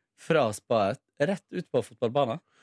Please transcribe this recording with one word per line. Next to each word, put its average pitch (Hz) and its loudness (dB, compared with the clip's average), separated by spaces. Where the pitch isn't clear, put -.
fra 147 2
spaet, 104 0
rett 180 -2
ut - -8
på 123 0
fotballbanen. 127 -2